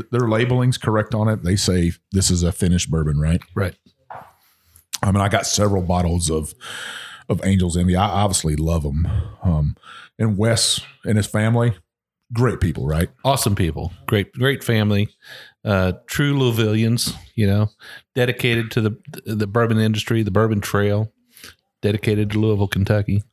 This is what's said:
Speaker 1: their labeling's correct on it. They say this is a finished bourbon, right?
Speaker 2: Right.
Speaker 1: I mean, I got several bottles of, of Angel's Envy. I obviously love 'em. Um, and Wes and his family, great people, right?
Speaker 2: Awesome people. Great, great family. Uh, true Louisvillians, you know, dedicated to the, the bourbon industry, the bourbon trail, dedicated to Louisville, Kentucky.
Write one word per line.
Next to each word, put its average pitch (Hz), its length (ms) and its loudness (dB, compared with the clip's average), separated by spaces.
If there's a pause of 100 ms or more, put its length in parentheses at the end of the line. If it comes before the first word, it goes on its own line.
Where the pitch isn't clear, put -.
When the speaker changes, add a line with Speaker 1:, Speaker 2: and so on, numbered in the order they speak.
(100)
Speaker 1:
their 120 180 0
labeling's 123 500 2
correct 107 360 0
on 110 140 2
it. 107 140 -2
They 90 140 2
say 90 360 2 (200)
this 95 180 2
is 87 140 2
a 85 80 2
finished 87 380 0
bourbon, 76 300 0
right? 80 220 0 (120)
Speaker 2:
Right. 92 200 -4 (1300)
Speaker 1:
I 101 100 2
mean, 101 80 4
I 98 80 2
got - 180 0
several 101 360 0
bottles 85 480 0
of, 78 240 -4 (720)
of - 160 -2
Angel's 92 320 2
Envy. 90 200 2
I 98 100 2
obviously 90 500 0
love 80 300 0
'em. 73 200 -2 (360)
Um, 78 340 0 (420)
and 110 200 0
Wes 113 420 0 (240)
and 107 120 0
his 104 100 2
family, 113 480 0 (580)
great 117 280 0
people, 78 260 0
right? 78 240 0 (140)
Speaker 2:
Awesome 131 320 2
people. 82 360 -2 (140)
Great, 104 260 0
great 135 300 -2
family. 107 460 0 (560)
Uh, 95 280 2 (140)
true 143 320 0
Louisvillians, 113 800 0 (180)
you 110 140 2
know, 107 200 2 (460)
dedicated 120 580 0
to 120 80 0
the, 107 160 0 (300)
the 107 200 -2
bourbon 113 320 2
industry, 110 460 0
the 104 80 -2
bourbon 110 280 2
trail, 104 520 0 (680)
dedicated 104 500 0
to 107 80 -2
Louisville, 107 280 2
Kentucky. 101 540 0 (100)